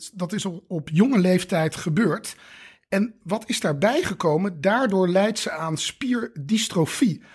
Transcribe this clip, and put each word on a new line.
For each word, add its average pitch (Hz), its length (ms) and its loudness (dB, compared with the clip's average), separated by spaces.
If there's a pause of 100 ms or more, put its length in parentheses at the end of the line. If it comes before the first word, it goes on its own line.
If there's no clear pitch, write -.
(120)
Dat 180 200 -8
is 208 140 -6
al 175 220 -10
op 165 200 -6
jonge 208 300 4
leeftijd 180 580 2
gebeurd. - 600 0 (520)
En 208 340 -2
wat 208 260 -6
is - 120 -2
daarbij 196 420 2
gekomen? 175 580 0
Daardoor 196 480 2
lijdt 202 300 2
ze - 120 -6
aan 160 260 -4
spierdystrofie. 220 1500 0 (120)